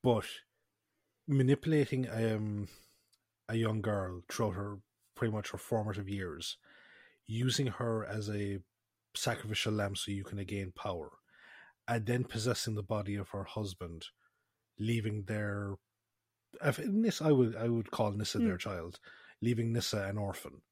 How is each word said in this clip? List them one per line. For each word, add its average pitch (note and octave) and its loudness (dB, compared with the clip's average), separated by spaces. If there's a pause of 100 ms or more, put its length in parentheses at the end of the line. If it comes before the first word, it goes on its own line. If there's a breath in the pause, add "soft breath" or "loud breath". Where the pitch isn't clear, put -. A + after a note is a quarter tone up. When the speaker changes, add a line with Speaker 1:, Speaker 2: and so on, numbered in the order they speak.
Speaker 1:
But A#2 6 (1000)
manipulating, C#3 4
um, G#2+ 0 (840 loud breath)
a A2+ -2
young A2 2
girl F#2+ 0
throughout G#2+ 0
her, G2+ -4 (380)
pretty A2+ 0
much G#2+ -4
her - -8
formative G#2 -2
years, F2 -6 (680 loud breath)
using B2 2
her A2+ 0
as G#2 -4
a G2+ -2 (560)
sacrificial A2 0
lamb G2+ 2
so - -4
you G2 -2
can G2+ -6
gain G2 -4
power, E2+ -6 (760 loud breath)
and A2+ 2
then B2 2
possessing A2+ 0
the G#2 -2
body G2+ -2
of G2+ -4
her G2 -6
husband, F2+ -6 (760)
leaving G#2+ 0
their, G2+ -2 (880)
if, - 2
Nissa, G#3+ 2
I D#3 8
would, B2 6
I A2+ 0
would A#2 0
call G#2+ 2
Nissa G#2 -2
Speaker 2:
Mm. A#3+ 4
Speaker 1:
their F#3 2
child, F2 -6 (420 loud breath)
leaving A2+ 2
Nissa A2+ 0
an G2+ -2
orphan - -6 (100)